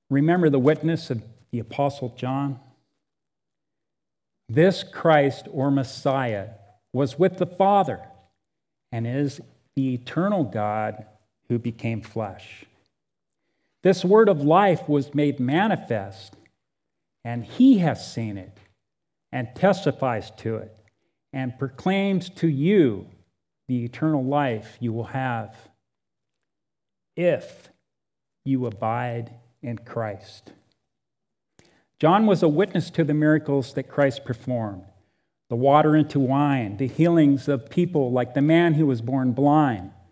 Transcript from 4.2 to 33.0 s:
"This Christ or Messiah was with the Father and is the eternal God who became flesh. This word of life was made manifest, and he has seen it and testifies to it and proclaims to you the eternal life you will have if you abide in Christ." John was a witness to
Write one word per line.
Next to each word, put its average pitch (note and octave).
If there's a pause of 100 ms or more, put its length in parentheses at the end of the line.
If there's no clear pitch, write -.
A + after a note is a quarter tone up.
"This D#3+
Christ D3
or C#3
Messiah C3 (440)
was C3
with F#3
the F3+
Father F#3+ (920)
and A#2
is C3+ (360)
the C3+
eternal F3
God G#2+ (440)
who A#2+
became A#2
flesh. - (1160)
This F#3
word G#3
of D3+
life E3
was C#3+
made C#3+
manifest, B2+ (880)
and A#2+
he B3+
has D#3
seen G#2+
it F2+ (760)
and B2
testifies C3+
to A2
it - (560)
and C3
proclaims F#3+
to -
you C#3+ (600)
the B2
eternal C#3+
life C3+
you A#2
will A2+
have A#2 (1600)
if - (760)
you C3
abide A#2 (260)
in A#2+
Christ." - (1500)
John F#3+
was F#3+
a E3
witness E3+
to E3